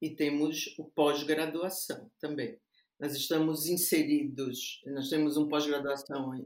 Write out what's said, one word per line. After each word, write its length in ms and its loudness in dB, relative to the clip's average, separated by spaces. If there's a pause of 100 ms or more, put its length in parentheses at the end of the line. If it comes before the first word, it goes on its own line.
e 80 -4
temos 680 0
o 60 -10
pós-graduação 1300 0
também. 400 -6 (400)
Nós 160 -4
estamos 520 2
inseridos, 1200 0
nós 220 -6
temos 280 2
um 120 4
pós-graduação 840 0 (100)